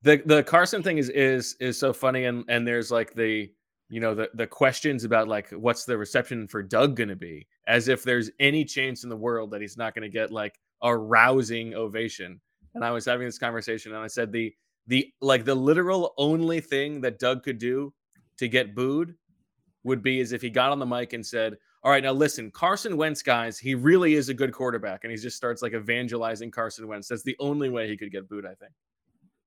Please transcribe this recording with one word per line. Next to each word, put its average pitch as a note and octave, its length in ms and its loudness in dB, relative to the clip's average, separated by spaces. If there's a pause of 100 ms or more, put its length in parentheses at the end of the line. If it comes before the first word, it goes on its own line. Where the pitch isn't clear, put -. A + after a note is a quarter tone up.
the, D3 180 8
the D3+ 200 6
Carson F3+ 400 4
thing E3 160 0
is, B2+ 100 0
is, C3 500 2
is B2+ 200 -2
so C3+ 120 2
funny, B2+ 340 0
and, A#2+ 220 -2
and A#2+ 200 0
there's, A#2+ 240 -2
like, A#2 240 0
the, A2 360 0 (380)
you A2+ 100 -8
know, A2+ 140 0
the, G#2+ 220 -4
the A2+ 100 -2
questions C3 580 0
about, A2 240 2
like, G#2+ 220 -4
what's A2+ 340 -2
the A#2+ 140 -2
reception A2+ 500 -4
for G#2 140 -8
Doug A#2+ 340 2
gonna G#2+ 200 -4
be, E2+ 320 -16 (180)
as A#2 220 2
if B2+ 160 2
there's B2 260 0 (100)
any C#3+ 240 2
chance C3 400 -6
in B2 60 -14
the A2+ 80 -10
world A2 320 -4
that G#2 120 -10
he's G2+ 160 -12
not A2 180 -6
gonna G#2+ 120 -10
get, A2 220 -4
like, G#2 300 -6 (240)
a A#2+ 120 4
rousing A#2 800 4
ovation. G#2+ 680 -6 (360)
And A3+ 100 -4
I A#2 60 0
was A#2 120 -4
having B2 220 0
this A#2+ 140 -10
conversation, A2+ 540 -6
and A2 100 -10
I - 20 -10
said A2 260 -4
the, A2+ 220 -2 (320)
the, B2+ 260 0 (100)
like, C3+ 220 4
the C3+ 120 2
literal F3 640 2
only E3 420 2
thing C#3+ 400 -4
that B2 160 -2
Doug B2+ 240 0
could C3 160 -6
do C3 340 -4 (460)
to B2+ 100 -4
get A2+ 280 2
booed D3 400 -2 (720)
would A#2+ 180 0
be C3 160 2
is B2 140 -2
if A#2+ 100 -4
he A#2+ 80 -4
got B2+ 200 4
on C#3+ 60 0
the C#3 80 -4
mic A#2+ 280 -4
and A2+ 120 -10
said, A2 320 -2 (260)
"All B2 60 2
right, C#3 140 6
now C3+ 80 0
listen, C3+ 400 0
Carson F#3+ 440 -2
Wentz, D#3 280 -2
guys, A#2 340 0
he C3 160 -4
really D#3+ 400 6
is C#3 160 2
a C3 60 -2
good B2+ 180 0
quarterback." G#2+ 500 -4
And A2+ 60 -8
he A2+ 80 -10
just A#2 180 -10
starts, A#2+ 280 -6
like, A2+ 100 -4
evangelizing A2+ 760 -4
Carson A2 360 -8
Wentz. G#2 200 -12
That's A#2 160 -6
the C3 160 -6
only C#3+ 300 -2
way A#2 180 -2
he G#2+ 100 -6
could G2+ 140 -10
get G2 180 -10
booed, G2+ 160 -10
I F#2 80 -14
think. G2 180 -20 (760)